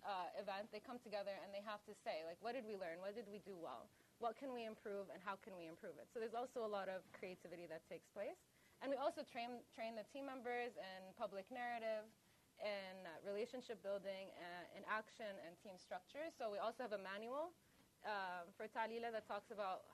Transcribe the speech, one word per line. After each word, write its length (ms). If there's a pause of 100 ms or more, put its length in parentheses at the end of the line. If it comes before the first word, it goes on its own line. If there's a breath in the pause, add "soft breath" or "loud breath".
uh, 320
event, 320
they 80
come 240
together 400
and 80
they 160
have 240
to 40 (120)
say, 160
like, 160
"What 160
did 80
we 160
learn? 240
What 160
did 80
we 160
do 160
well? 320 (320 loud breath)
What 160
can 160
we 80
improve, 480
and 80
how 240
can 160
we 80
improve 320
it?" 160
So 80
there's 160
also 240
a 80
lot 160
of 240
creativity 560
that 240
takes 240
place. 240 (400 loud breath)
And 80
we 160
also 240
train, 480
train 240
the 160
team 160
members 480
in 400
public 320
narrative, 560 (560 soft breath)
in, 320 (100)
uh, 60 (160)
relationship 560
building, 560
uh, 400
in 80
action 440 (160)
and 60 (100)
team 160
structure. 600
So 120
we 120
also 240
have 80
a 80
manual, 480 (560 loud breath)
uh, 400 (100)
for 140
Talila 420
that 140
talks 240
about 440